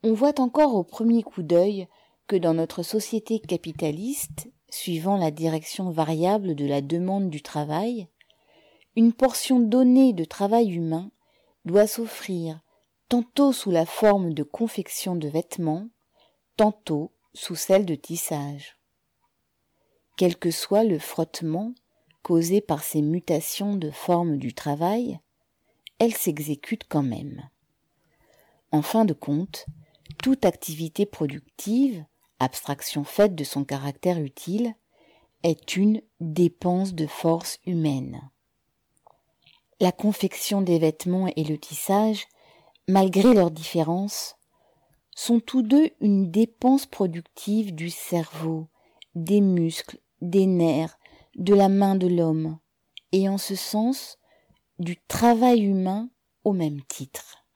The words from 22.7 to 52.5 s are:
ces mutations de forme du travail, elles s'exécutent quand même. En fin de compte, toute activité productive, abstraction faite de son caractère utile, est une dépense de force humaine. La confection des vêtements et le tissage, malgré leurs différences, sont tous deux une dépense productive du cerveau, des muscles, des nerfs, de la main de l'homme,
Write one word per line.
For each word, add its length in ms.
ces 180
mutations 760
de 160
forme 460
du 160
travail, 680
elles 160
s'exécutent 760
quand 140
même. 460
En 120
fin 240
de 80
compte, 500
toute 220
activité 640
productive, 1000
abstraction 640
faite 300
de 100
son 200
caractère 560
utile, 540
est 340
une 260
dépense 720
de 140
force 600
humaine. 640
La 120
confection 680
des 180
vêtements 580
et 80
le 120
tissage, 720
malgré 440
leurs 180
différences, 840
sont 260
tous 220
deux 280
une 300
dépense 560
productive 880
du 160
cerveau, 800
des 260
muscles, 600
des 260
nerfs, 520
de 180
la 140
main 260
de 140
l'homme, 500